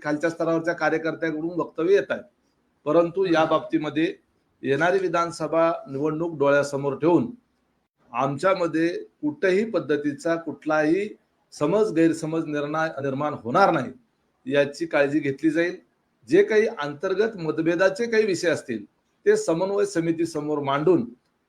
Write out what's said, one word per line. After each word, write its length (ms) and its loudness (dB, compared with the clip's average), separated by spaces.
खालच्या 260 -2
स्तरावरच्या 440 -2
कार्यकर्त्यांकडून 760 -2
वक्तव्य 440 0
येत 160 2
आहेत. 120 -2
परंतु 400 2
या 200 4
बाबतीमध्ये 680 -2
येणारी 360 2
विधानसभा 760 0
निवडणूक 480 -4
डोळ्यासमोर 560 2
ठेवून 360 2
आमच्यामध्ये 760 0
कुठल्याही 680 -2
पद्धतीचा 640 -2
कुठलाही 800 -2
समज 400 0
गैरसमज 520 0
निर्णय 580 -4
निर्माण 320 -4
होणार 360 2
नाही, 220 -2
याची 340 0
काळजी 320 2
घेतली 320 0
जाईल. 260 0
जे 140 6
काही 240 4
अंतर्गत 720 -2
मतभेदाचे 760 0
काही 140 4
विषय 260 0
असतील, 340 -4
ते 100 6
समन्वय 480 0
समितीसमोर 720 -2
मांडून 520 2